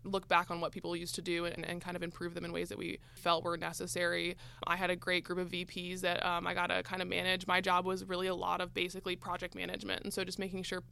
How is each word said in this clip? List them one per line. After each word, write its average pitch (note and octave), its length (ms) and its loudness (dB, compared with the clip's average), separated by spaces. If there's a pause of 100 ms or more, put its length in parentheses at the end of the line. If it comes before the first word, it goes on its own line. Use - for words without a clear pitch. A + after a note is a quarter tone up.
look F#3+ 240 -2
back F3 240 4
on E3+ 80 -2
what D#3+ 140 -2
people F3 240 -4
used E3+ 180 -6
to F3+ 60 -4
do F3 240 0
and, E3+ 200 -4
and F3 160 -4
kind F3+ 140 -6
of F3+ 80 -6
improve E3+ 320 -6
them F3 80 -6
in E3+ 80 -6
ways F3 180 -2
that - 80 -8
we F3+ 220 -6 (160)
felt E3+ 300 2
were E3+ 120 0
necessary. F3 760 -2 (320)
I E3+ 80 10
had F#3 160 4
a F3 60 2
great F3+ 260 2
group F3+ 160 -2
of F3+ 80 0
V F3+ 180 -2
Ps F3+ 360 -4
that, F3 220 4
um, F3 220 2
I F3 80 2
got F3+ 140 2
to F3+ 160 2
kind F#3+ 180 -4
of F3+ 60 -2
manage. F#3 400 2
My F#3 140 6
job F3+ 240 4
was F#3 180 0
really F#3 240 0
a F#3 80 2
lot F3+ 240 2
of F3+ 140 -4
basically F3+ 420 -2
project F3+ 400 -6
management, F#3+ 480 -4
and G2+ 100 -4
so G3 120 -2
just F3+ 140 -6
making F#3+ 240 -4
sure F#3 280 -4